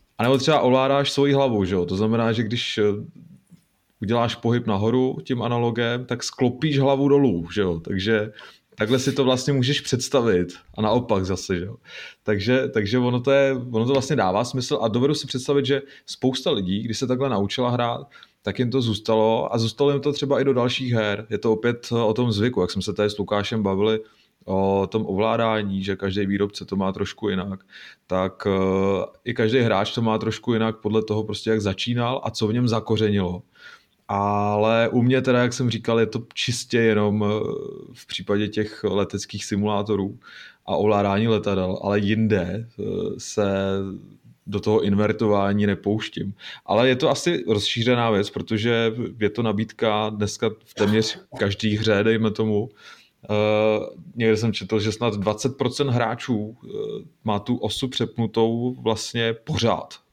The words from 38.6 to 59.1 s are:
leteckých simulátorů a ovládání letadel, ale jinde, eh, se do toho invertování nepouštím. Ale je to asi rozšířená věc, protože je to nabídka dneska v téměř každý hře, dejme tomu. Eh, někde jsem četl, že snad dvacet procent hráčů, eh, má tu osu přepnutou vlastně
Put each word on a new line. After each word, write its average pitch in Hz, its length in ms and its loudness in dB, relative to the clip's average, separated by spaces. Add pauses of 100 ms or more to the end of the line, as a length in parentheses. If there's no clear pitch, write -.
leteckých 98 600 -2
simulátorů 104 760 -2 (480)
a 92 100 -2
ovládání 101 520 2
letadel, 95 540 0
ale 101 160 0
jinde, 104 720 0 (120)
eh, - 20 -6 (360)
se - 280 -2 (1000)
do 101 140 -4
toho 107 220 2
invertování 101 840 2
nepouštím. 101 680 -2 (320)
Ale 117 220 4
je 127 80 4
to 131 140 2
asi 170 380 -2
rozšířená 117 640 0
věc, 104 200 0
protože 113 640 0 (280)
je 104 100 2
to 120 120 -4
nabídka 107 680 -2
dneska 107 400 -2 (140)
v - 100 -20
téměř 107 440 2 (200)
každý 104 380 0
hře, 107 280 2
dejme 110 260 2
tomu. 110 380 0 (600)
Eh, 107 560 2 (280)
někde 113 220 4
jsem 110 160 0
četl, 104 280 -2
že 107 120 0
snad 113 220 -2
dvacet 104 420 -2
procent 135 340 -2
hráčů, 117 760 -2
eh, 113 40 -18 (560)
má 104 140 0
tu 123 180 -2
osu 123 320 -4
přepnutou 117 920 -2
vlastně 113 500 -2